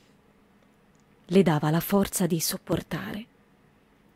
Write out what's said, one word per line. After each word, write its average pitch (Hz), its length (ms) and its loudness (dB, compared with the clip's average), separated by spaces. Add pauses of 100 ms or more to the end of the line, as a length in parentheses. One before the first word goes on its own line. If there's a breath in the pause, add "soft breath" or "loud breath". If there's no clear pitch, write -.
(1300)
Le 185 160 6
dava 151 280 2
la 165 100 2
forza 196 460 0
di 160 140 -2
sopportare. 185 840 -6 (920)